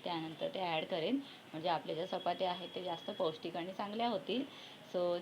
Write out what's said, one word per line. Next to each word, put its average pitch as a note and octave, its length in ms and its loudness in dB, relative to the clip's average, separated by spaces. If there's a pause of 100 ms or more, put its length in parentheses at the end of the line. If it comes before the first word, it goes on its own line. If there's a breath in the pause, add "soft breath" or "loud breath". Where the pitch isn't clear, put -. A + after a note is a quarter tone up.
त्यानंतर D#3+ 440 -2
ते F3+ 120 -4
ॲड E3 240 2
करेन, F#3 320 2 (360 loud breath)
म्हणजे D#3+ 180 0
आपल्या D#3+ 260 2
ज्या E3 100 0
चपात्या F3 460 2
आहेत F3+ 240 -4
ते F#3 80 -4
जास्त F3 280 -4
पौष्टिक E3 460 0
आणि F3 200 -2
चांगल्या G#3+ 300 2
होतील. A#3 360 2 (520 loud breath)
So F3 260 4